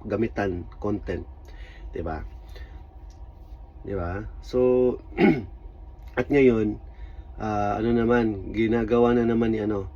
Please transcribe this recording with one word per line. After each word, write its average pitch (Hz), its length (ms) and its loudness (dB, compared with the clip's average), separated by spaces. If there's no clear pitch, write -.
Gamitan, 101 580 -2
content. 98 480 -4
Diba? 80 320 -6
Diba? 95 480 -6
So, 127 520 4
<clears throat> - 1000 0
at 127 100 -2
ngayon, 113 480 6
ah, 104 400 -2
ano 117 80 2
naman, 113 640 2
ginagawa 117 640 4
na 117 80 4
naman 113 240 4
ni, 110 100 0
ano, 104 360 -2